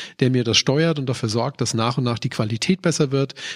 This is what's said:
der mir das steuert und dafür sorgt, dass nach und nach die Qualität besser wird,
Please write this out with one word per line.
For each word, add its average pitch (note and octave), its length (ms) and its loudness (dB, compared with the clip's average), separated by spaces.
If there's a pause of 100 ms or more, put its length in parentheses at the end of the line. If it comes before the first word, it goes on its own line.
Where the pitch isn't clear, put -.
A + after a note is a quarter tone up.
(180)
der B2+ 120 4
mir B2+ 120 2
das A2 140 2
steuert D3+ 420 2
und C3 100 -4
dafür B2 200 -2
sorgt, A#2+ 320 -2
dass A#2+ 120 0
nach A#2+ 260 0
und B2+ 60 0
nach A#2 140 0
die B2 120 -4
Qualität A#2 520 -2
besser D3+ 300 0
wird, C3+ 240 -2 (200)